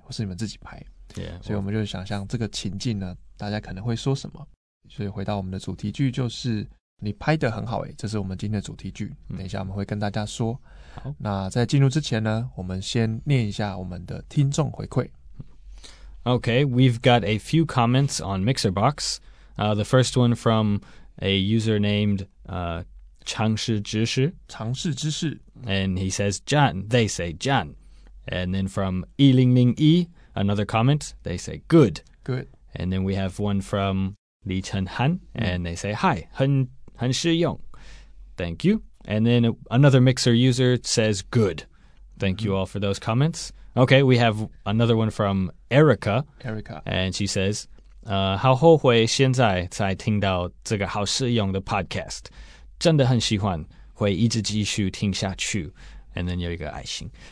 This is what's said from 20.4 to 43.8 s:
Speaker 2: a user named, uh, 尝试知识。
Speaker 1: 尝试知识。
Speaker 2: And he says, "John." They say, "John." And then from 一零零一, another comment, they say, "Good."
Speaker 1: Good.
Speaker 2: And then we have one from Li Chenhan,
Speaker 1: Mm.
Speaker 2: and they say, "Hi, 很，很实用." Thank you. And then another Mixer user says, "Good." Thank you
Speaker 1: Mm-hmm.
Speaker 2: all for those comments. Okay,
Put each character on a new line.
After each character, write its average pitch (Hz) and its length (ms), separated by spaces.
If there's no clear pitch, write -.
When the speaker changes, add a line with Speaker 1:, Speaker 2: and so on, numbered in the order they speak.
Speaker 2:
a 98 240
user 107 400
named, 104 480
uh, 87 380
尝 110 300
试 107 260
知 107 240
识。 135 280
Speaker 1:
尝 113 260
试 147 200
知 139 180
识。 151 280
Speaker 2:
And 95 320
he 95 140
says, 101 340
"John." 101 440
They 117 180
say, 85 260
"John." 117 420
And 90 260
then 95 160
from 92 340
一 139 140
零 127 240
零 123 220
一, 170 300
another 104 320
comment, 123 460
they 90 140
say, - 300
"Good." 127 320
Speaker 1:
Good. - 240
Speaker 2:
And 90 180
then 95 120
we 95 120
have 95 240
one 101 220
from 98 540
Li 95 160
Chenhan, 120 580
Speaker 1:
Mm. - 80
Speaker 2:
and 90 240
they 85 100
say, 101 180
"Hi, 107 380
很， 135 360
很 123 180
实 165 240
用." 160 220
Thank 85 300
you. 220 140
And 107 220
then 120 280
another 135 320
Mixer 127 320
user 123 440
says, 107 520
"Good." 98 340
Thank 95 260
you 101 100
Speaker 1:
Mm-hmm. - 20
Speaker 2:
all 95 100
for 104 140
those 101 200
comments. 135 500
Okay, 135 280